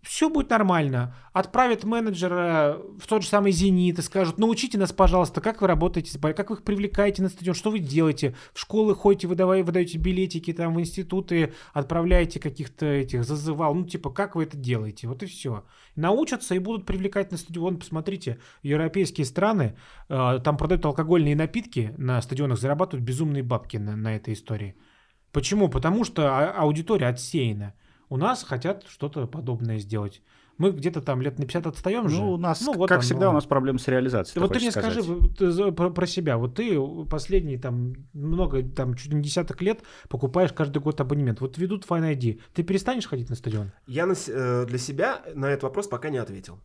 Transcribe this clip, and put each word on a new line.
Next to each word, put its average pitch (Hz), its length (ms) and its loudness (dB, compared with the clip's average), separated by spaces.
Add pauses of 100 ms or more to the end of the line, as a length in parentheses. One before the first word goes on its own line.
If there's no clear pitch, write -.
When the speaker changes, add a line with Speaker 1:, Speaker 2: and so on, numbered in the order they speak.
Speaker 1:
всё - 260 0
будет 294 200 0
нормально. 156 640 2 (160)
Отправят 226 540 2
менеджера 180 920 0 (220)
в - 80 -16
тот 214 160 2
же - 60 -6
самый 202 240 4
«Зенит» 180 460 4
и - 20 -2
скажут: 170 360 0
«Научите 226 400 0
нас, 185 140 2
пожалуйста, 180 480 4
как 220 220 -2
вы 196 60 4
работаете 170 440 2
с 143 60 -10
бол-, 151 160 0
как 196 160 -4
вы 214 80 -4
их - 60 -18
привлекаете 202 600 0
на 185 60 0
стадион, 175 260 -4
что 214 160 -2
вы 214 80 0
делаете? 147 560 2 (180)
В - 60 -12
школы 214 360 2
ходите, 196 340 4
вы 180 60 0
давай, 185 280 4
вы 170 80 0
даёте 175 260 0
билетики, 180 540 -2
там, 165 240 -2
в 170 60 0
институты 175 720 -2 (200)
отправляете 170 680 2
каких-то - 440 -6
этих 131 380 0
зазывал». 151 500 -2
Ну, 180 120 0
типа, 175 240 -8
как 196 260 -4
вы 160 80 0
это 156 140 -8
делаете? 117 500 -4
Вот 123 160 -8
и - 20 -8
всё. 120 380 -8 (320)
Научатся 214 580 0
и 185 60 0
будут 208 260 -6
привлекать 196 460 -2
на 175 60 -6
стадион. 170 400 -4
Посмотрите, 160 600 -6 (220)
европейские 160 640 0
страны, 175 520 0 (320)
э, 127 340 2
там 147 140 2
продают 151 280 2
алкогольные 151 520 4
напитки 156 600 -2
на 127 240 0
стадионах, 131 380 -2
зарабатывают 143 480 0
безумные 143 360 0
бабки 120 340 -4
на, 104 180 -4
на 110 220 -4
этой 110 160 -6
истории. 104 420 -8 (560)
Почему? 185 380 2
Потому 160 340 2
что 151 240 2
а-, 139 300 4
аудитория 156 500 2
отсеяна. 113 680 -2 (360)
У 131 80 -4
нас 233 260 0
хотят 156 440 -4
что-то 143 380 -6
подобное 117 540 -4
сделать. 104 420 -6 (380)
Мы 180 100 4
где-то 160 320 -2
там 127 220 -2
лет 135 160 -4
на 143 60 -2
пятьдесят 165 200 -4
отстаём 196 440 -2
же. 156 120 2
Speaker 2:
Ну, 196 120 0
у 170 40 -2
нас, 170 240 0
Speaker 1:
Ну, 277 120 -2
вот 185 140 2
Speaker 2:
как 180 100 6
Speaker 1:
оно. 127 80 4
Speaker 2:
всегда, 190 260 4
у - 20 4
нас 147 120 2
проблемы 135 340 2
с - 80 -4
реализацией, 127 480 0
ты 175 40 -2
Speaker 1:
Вот 190 100 4
ты 247 100 2
Speaker 2:
хочешь - 40 2
Speaker 1:
мне 233 80 2
скажи 220 300 0
Speaker 2:
сказать. 175 220 0
Speaker 1:
вот, - 180 4
э, 185 80 6
за, 185 220 2
про, 170 180 0
про 175 160 0
себя. 156 320 0
Вот 123 160 -2
ты 208 260 0 (300)
последние 156 480 0
там 123 360 -4 (200)
много, 156 480 0
там, 127 320 -2
чуть 143 200 -8
не 147 100 0
десяток 151 400 -4
лет 220 160 0 (300)
покупаешь 131 440 0
каждый 147 260 -2
год 147 220 -2
абонемент. 131 400 0
Вот 131 160 -6
ведут 190 300 -4
Fan 165 160 0
I 156 120 0
D. 117 220 0 (160)
Ты 170 80 -2
перестанешь 190 460 -2
ходить 120 240 -6
на 120 40 -4
стадион? 107 360 -6 (160)
Speaker 3:
Я 139 180 -2
на 190 80 2
с-, - 180 -6
э, 123 360 0
для 123 100 -4
себя 135 460 -2 (100)
на 139 160 -2
этот 143 140 0
вопрос 202 240 -4
пока 139 220 -6
не 139 100 -2
ответил. 95 460 -10